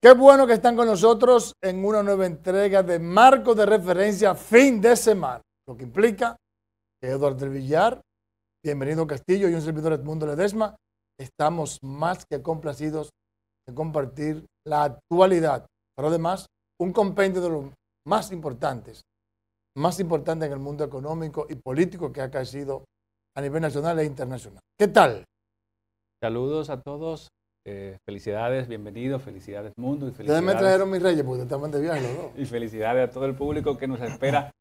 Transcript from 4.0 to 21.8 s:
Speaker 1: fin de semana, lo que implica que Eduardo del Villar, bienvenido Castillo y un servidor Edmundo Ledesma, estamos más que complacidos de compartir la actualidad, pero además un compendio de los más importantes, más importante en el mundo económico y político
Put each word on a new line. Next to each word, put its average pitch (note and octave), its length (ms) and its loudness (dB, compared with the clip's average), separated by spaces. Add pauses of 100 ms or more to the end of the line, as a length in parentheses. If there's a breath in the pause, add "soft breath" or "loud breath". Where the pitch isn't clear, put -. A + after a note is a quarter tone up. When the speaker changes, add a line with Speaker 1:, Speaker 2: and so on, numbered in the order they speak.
Speaker 1:
fin B3 440 6
de A#3 160 6
semana, F3 460 0 (260)
lo B2 80 -16
que B2 80 -16
implica G#3 540 0 (640)
que B2+ 80 -8
Eduardo C#3 300 -2
del C#3 100 -8
Villar, D3+ 500 0 (640)
bienvenido D3 420 -4
Castillo F3+ 440 -2
y E3+ 40 0
un E3 80 -4
servidor D#3 300 -4
Edmundo D3+ 340 -6
Ledesma, G3+ 520 -4 (420)
estamos D3+ 640 -6
más D#3 420 -6
que C#3+ 160 -8
complacidos D3+ 680 -8 (580)
de B2+ 80 -16
compartir D3+ 680 -6 (200)
la D3 200 0
actualidad, E3 800 2 (280)
pero C#3 140 -4
además E3+ 380 -4 (340)
un F3 140 -4
compendio G3 480 0
de F3 80 -2
los D3 160 -6 (420)
más G3 240 -2
importantes, C3 680 -8 (760)
más E3 220 -2
importante D#3+ 460 -4
en C#3+ 80 -8
el C#3 60 -10
mundo C#3+ 260 -8
económico D3+ 640 -10
y D#3 60 -12
político D3+ 580 -6